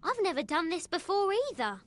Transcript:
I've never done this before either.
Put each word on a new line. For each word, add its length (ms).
I've 200
never 200
done 260
this 180
before 460
either. 360